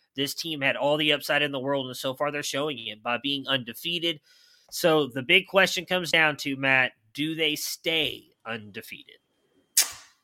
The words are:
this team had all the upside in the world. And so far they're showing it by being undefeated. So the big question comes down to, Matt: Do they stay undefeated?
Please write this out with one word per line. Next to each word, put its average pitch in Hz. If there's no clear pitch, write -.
this 135
team 156
had 135
all 143
the 151
upside 143
in 147
the 139
world. 135
And 127
so 135
far 147
they're 143
showing 143
it 110
by 120
being 139
undefeated. 156
So 156
the 127
big 180
question 185
comes 175
down 156
to, 139
Matt: 131
Do 156
they 156
stay 156
undefeated? 107